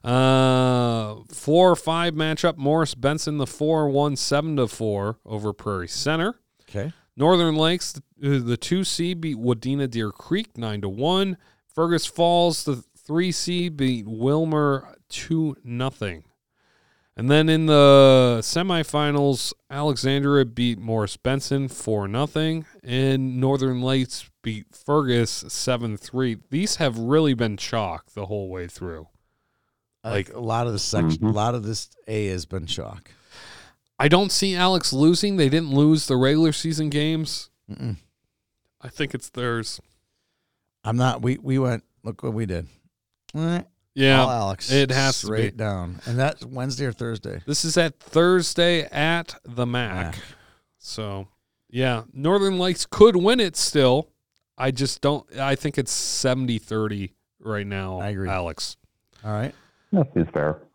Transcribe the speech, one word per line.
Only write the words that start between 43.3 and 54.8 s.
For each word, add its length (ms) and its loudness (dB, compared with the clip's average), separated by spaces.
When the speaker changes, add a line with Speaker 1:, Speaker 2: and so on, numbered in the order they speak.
Speaker 2:
Eh, 260 -2
Speaker 1:
Yeah, 280 6
Speaker 2:
all 80 2
Alex. 420 -2
Speaker 1:
it 180 4
has 300 0
to 60 -8
Speaker 2:
Straight 300 -2
Speaker 1:
be. 20 -14
Speaker 2:
down. 480 -6
And 120 -2
that's 260 -2
Wednesday 420 -8
or 60 -4
Thursday? 540 -8
Speaker 1:
This 180 -2
is 120 -2
at 240 0
Thursday 840 2
at 580 -2
the 220 -4
mac. 280 -4
Speaker 2:
mac. 20 -14
Speaker 1:
So, 500 -10
yeah, 320 -2
Northern 460 0
Lights 320 -2
could 240 8
win 240 2
it 180 -2
still. 520 2
I 140 -2
just 280 -4